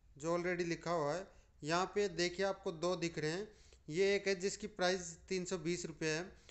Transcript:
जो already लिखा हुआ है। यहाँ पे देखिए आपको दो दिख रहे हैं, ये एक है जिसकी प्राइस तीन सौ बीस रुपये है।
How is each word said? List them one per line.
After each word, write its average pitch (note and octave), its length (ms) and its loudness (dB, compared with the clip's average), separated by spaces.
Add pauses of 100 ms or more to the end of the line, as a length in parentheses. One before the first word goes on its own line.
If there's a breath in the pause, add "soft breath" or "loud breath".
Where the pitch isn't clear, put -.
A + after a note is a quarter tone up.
(180)
जो E3 200 0
already F3 280 0
लिखा E3 280 -2
हुआ D3 200 2
है। G3 140 -4 (360 soft breath)
यहाँ E3+ 220 2 (100)
पे G#3 200 2
देखिए F3 300 2
आपको G3 280 0
दो F3 240 0
दिख E3 220 -2
रहे D3+ 120 0
हैं, G3 160 -4 (420 loud breath)
ये G3 260 4
एक G3 120 0
है G3 100 4
जिसकी G3 360 -2
प्राइस F3+ 420 2 (140)
तीन F#3 160 0
सौ F#3 140 -2
बीस E3+ 260 -2
रुपये D#3+ 240 -2
है। D#3+ 160 0 (260 loud breath)